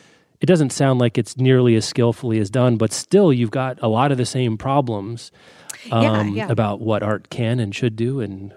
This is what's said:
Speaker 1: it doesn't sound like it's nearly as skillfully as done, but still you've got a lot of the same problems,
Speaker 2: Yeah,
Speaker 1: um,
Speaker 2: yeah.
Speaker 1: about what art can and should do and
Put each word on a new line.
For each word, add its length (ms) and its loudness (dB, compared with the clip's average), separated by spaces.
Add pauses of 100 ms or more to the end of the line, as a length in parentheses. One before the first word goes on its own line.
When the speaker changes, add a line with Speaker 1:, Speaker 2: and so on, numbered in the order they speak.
(400)
Speaker 1:
it 60 0
doesn't 240 4
sound 300 2
like 180 2
it's 180 -6
nearly 380 4
as 100 2
skillfully 540 -2
as 120 -2
done, 260 2
but 160 0
still 400 2
you've 180 0
got 320 -6
a 60 0
lot 240 2
of 60 -2
the 80 0
same 320 -2
problems, 760 -4 (540)
Speaker 2:
Yeah, 120 -2
Speaker 1:
um, 380 2
Speaker 2:
yeah. 120 -6
Speaker 1:
about 320 -2
what 220 -2
art 280 -4
can 280 -4
and 160 -4
should 220 -4
do 240 -4
and 360 -10